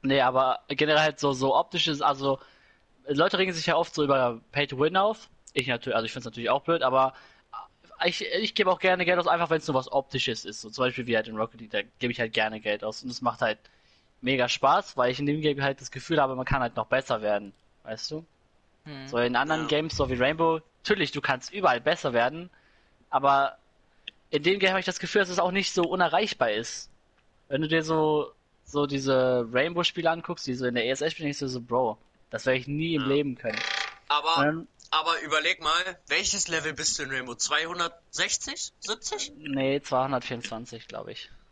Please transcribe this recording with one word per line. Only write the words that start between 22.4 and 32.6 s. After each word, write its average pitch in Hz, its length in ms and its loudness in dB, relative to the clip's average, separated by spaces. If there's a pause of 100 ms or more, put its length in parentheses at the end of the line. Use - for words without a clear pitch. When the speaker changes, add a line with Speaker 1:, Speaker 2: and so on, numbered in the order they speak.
Speaker 1:
aber 139 460 2 (720)
in 147 120 0
dem 185 160 2
Game 190 120 4
habe 190 80 2
ich 180 60 -4
das 185 140 -4
Gefühl, 202 220 0
dass 180 80 0
es 180 100 -2
auch 180 120 2
nicht 190 220 -2
so 180 100 2
unerreichbar 170 680 2
ist. - 380 -6 (600)
Wenn 139 120 -2
du 156 60 0
dir 160 160 2
so, 156 480 2 (340)
so 147 220 0
diese 131 640 2
Rainbow-Spiele 165 580 0
anguckst, 165 380 -4
diese 127 200 -2
in 120 80 -2
der 117 100 0
E 123 40 0
S 131 120 -2
L 156 100 0
spielen, 156 160 -8
denkst 143 120 -4
du 139 80 -4
so, 127 140 -6
Bro, 120 360 0 (340)
das 113 160 -6
werde 131 120 4
ich 123 80 -10